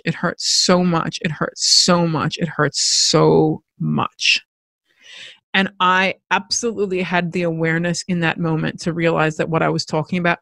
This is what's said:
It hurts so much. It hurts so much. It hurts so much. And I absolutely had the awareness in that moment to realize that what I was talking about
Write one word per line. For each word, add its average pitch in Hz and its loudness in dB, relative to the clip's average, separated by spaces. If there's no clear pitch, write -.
It 170 0
hurts - -4
so - 4
much. 170 0
It 180 -4
hurts - -6
so 175 4
much. 160 -2
It - -4
hurts 151 -2
so 156 4
much. - 0
And 196 2
I 185 2
absolutely 196 -2
had 175 -2
the 180 -2
awareness 165 -2
in 175 -2
that 165 0
moment 160 -2
to 170 -4
realize 165 0
that 156 -4
what 160 0
I 160 0
was 156 -2
talking 160 -4
about 175 -2